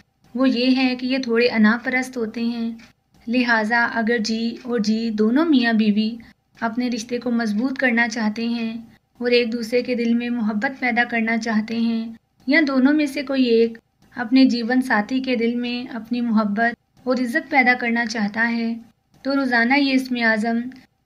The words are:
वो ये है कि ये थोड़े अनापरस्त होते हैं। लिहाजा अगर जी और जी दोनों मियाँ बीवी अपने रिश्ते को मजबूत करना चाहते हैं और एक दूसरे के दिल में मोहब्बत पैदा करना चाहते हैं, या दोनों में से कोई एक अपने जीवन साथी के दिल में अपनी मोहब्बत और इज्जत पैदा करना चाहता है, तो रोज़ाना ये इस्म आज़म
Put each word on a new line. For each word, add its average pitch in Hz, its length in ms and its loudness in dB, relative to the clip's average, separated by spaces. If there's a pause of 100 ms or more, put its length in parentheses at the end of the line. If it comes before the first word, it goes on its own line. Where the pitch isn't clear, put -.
(340)
वो 254 120 2
ये 247 240 2
है 254 260 2
कि 254 100 -6
ये 262 140 0
थोड़े 233 300 2
अनापरस्त 240 680 0
होते 226 260 -6
हैं। 233 340 -4 (500)
लिहाजा 233 580 2 (120)
अगर 226 240 2
जी 226 460 -4
और 233 140 -2
जी 220 320 0
दोनों 226 340 2
मियाँ 233 300 4
बीवी 220 420 0 (440)
अपने 240 280 -4
रिश्ते 240 280 -6
को 240 140 -4
मजबूत 233 460 -2
करना 233 300 2
चाहते 226 400 -4
हैं 226 240 -4 (480)
और 240 120 -2
एक 240 180 4
दूसरे 240 320 -2
के 254 120 -4
दिल 233 200 0
में 240 160 -2
मोहब्बत 233 500 -2
पैदा 240 240 0
करना 233 340 -2
चाहते 226 380 -2
हैं, 226 400 -2 (300)
या 294 160 4
दोनों 269 300 4
में 302 140 2
से 277 160 -4
कोई 269 280 0
एक 226 280 2 (380)
अपने 247 300 4
जीवन 240 360 2
साथी 254 380 0
के 262 160 -2
दिल 233 200 0
में 240 340 -6
अपनी 240 320 -6
मोहब्बत 226 540 0 (300)
और 254 140 0
इज्जत 254 300 -2
पैदा 247 240 4
करना 233 320 -2
चाहता 220 360 -2
है, 233 320 -2 (500)
तो 269 100 -2
रोज़ाना 254 400 2
ये 277 200 2
इस्म 254 320 0
आज़म 226 360 0 (440)